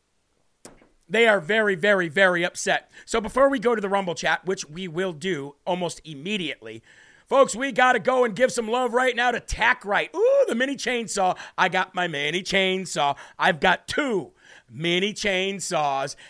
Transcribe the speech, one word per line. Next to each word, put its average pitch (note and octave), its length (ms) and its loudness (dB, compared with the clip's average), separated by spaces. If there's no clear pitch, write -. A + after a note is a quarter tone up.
They A3+ 200 4
are G3+ 120 6
very, G3+ 360 2
very, F#3 340 2
very F3+ 340 2
upset. - 480 -4
So A3+ 160 -2
before C4 280 2
we C4+ 100 -2
go A#3 160 2
to G#3 60 -2
the G3 80 -4
Rumble F#3+ 260 -2
chat, D#3+ 300 -2
which F#3 240 -6
we F3+ 180 -10
will F3 260 -4
do C#3+ 420 -6
almost F3+ 400 -4
immediately, C#3+ 760 -8
folks, C4 260 4
we C4 200 -4
gotta B3+ 260 4
go B3+ 240 2
and A3+ 100 0
give B3+ 180 2
some A#3 160 -4
love A#3+ 260 0
right B3+ 220 0
now B3 160 2
to A3+ 100 -4
Tack - 420 0
Right. F#3 320 -2
Ooh, B4+ 320 4
the C#4+ 80 -2
mini C4 220 -2
chainsaw. G3+ 600 -2
I F#3 100 4
got F#3 260 -2
my F3+ 140 -2
mini D#3 340 -4
chainsaw. F#3 760 -2
I've D#3+ 220 2
got F#3 300 2
two A3+ 420 -2
mini F3 420 -2
chainsaws, E3+ 1000 -2